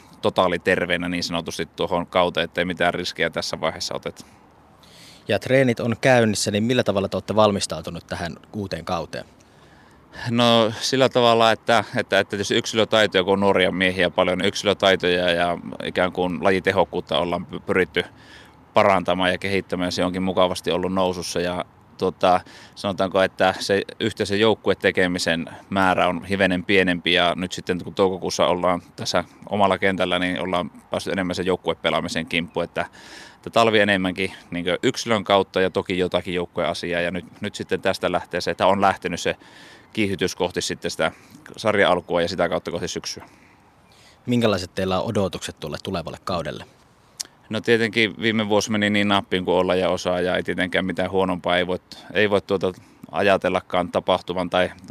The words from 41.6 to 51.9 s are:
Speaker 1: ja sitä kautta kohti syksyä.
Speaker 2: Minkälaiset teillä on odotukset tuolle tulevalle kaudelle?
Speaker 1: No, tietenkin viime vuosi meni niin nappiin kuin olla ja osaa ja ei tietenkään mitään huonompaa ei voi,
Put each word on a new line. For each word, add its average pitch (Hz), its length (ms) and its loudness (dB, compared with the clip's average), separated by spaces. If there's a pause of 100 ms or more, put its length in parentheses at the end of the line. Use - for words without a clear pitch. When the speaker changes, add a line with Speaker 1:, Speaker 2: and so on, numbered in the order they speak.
Speaker 1:
ja 85 60 0
sitä 87 200 -2
kautta 85 220 -4
kohti 85 180 -6
syksyä. - 360 -10 (1040)
Speaker 2:
Minkälaiset 110 480 0
teillä 92 260 -2
on - 60 -4
odotukset - 540 -4
tuolle 76 220 -10
tulevalle 85 420 -8
kaudelle? 76 400 -6 (840)
Speaker 1:
No, 110 100 -6
tietenkin 113 600 2
viime 107 280 0
vuosi 104 220 2
meni 104 200 0
niin 104 180 2
nappiin 98 360 0
kuin 90 100 2
olla 92 200 2
ja 90 140 2
osaa 90 320 -2
ja 90 160 0
ei 90 60 -2
tietenkään 90 420 -2
mitään 92 260 -4
huonompaa 90 460 0
ei 90 100 2
voi, 90 120 -4 (340)